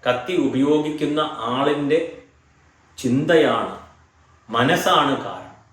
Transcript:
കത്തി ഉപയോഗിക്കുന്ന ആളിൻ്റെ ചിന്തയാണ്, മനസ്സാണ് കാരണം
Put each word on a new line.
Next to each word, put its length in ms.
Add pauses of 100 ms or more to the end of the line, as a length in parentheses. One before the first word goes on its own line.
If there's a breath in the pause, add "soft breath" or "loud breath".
കത്തി 240
ഉപയോഗിക്കുന്ന 840 (180)
ആളിൻ്റെ 800 (800)
ചിന്തയാണ്, 800 (720)
മനസ്സാണ് 720
കാരണം 320 (180)